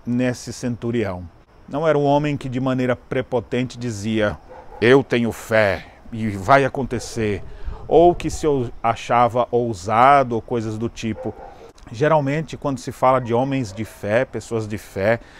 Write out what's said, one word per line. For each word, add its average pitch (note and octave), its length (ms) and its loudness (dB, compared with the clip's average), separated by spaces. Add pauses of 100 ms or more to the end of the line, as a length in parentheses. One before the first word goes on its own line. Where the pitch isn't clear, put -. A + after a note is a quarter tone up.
nesse B2 480 -2
centurião? A2 760 -4 (400)
Não D3+ 180 -4
era D3+ 120 4
um C#3+ 80 2
homem C#3+ 320 2
que C#3 100 -10
de B2+ 140 -4
maneira B2+ 340 0
prepotente B2 800 -4
dizia, G#2+ 600 -2 (420)
"Eu B2+ 240 6
tenho A#2+ 300 -2
fé G#2 540 0 (220)
e A2 200 -6
vai G2+ 340 4
acontecer", A2+ 800 -4 (460)
ou E3+ 240 8
que E3 160 -6
se - 160 -6
ou-, C3+ 240 0 (140)
achava A#2+ 640 2
ousado A#2+ 840 4
ou A2 60 -2
coisas A2 360 -4
do A2+ 120 -4
tipo. A2 440 -6 (560)
Geralmente, D3 680 0
quando C#3 220 -4
se C3 120 -10
fala B2+ 300 2
de A#2 120 -2
homens C3 380 0
de G#2 140 -8
fé, A2 400 0
pessoas A2 420 -6
de G#2 100 -6
fé, G#2 440 -2 (180)